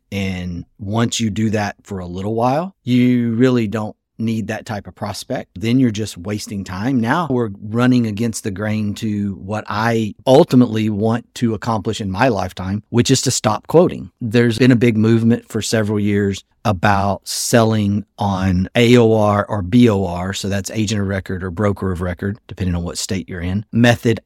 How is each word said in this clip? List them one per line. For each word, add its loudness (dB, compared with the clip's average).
And -6
once -4
you -2
do -2
that -4
for -10
a -10
little -6
while, -2
you 2
really 2
don't -6
need -4
that -8
type -8
of -20
prospect. -10
Then 2
you're 4
just -6
wasting -8
time. -2
Now 0
we're -2
running 2
against -4
the -6
grain -4
to -4
what -8
I -2
ultimately 4
want -2
to -2
accomplish -4
in -4
my 2
lifetime, -4
which 2
is 4
to -2
stop -2
quoting. 2
There's 2
been 4
a 6
big 2
movement 2
for -4
several 0
years 0
about 0
selling 0
on 0
A 6
O 6
R 2
or -4
B 6
O 0
R. -4
So -6
that's -4
agent -2
of -2
record -6
or -6
broker -2
of -4
record, -4
depending -4
on -4
what -8
state -6
you're -10
in, -4
method 2